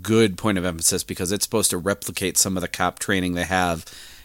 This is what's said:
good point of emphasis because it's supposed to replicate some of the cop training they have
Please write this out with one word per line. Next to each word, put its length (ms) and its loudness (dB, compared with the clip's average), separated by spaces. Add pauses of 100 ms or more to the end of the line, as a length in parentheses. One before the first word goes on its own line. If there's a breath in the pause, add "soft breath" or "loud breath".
good 360 4
point 200 2
of 80 0
emphasis 360 0
because 300 -4
it's 140 -2
supposed 240 0
to 80 -2
replicate 600 -2
some 200 2
of 40 -2
the 60 -4
cop 320 -2
training 340 0
they 120 0
have 400 0 (400 loud breath)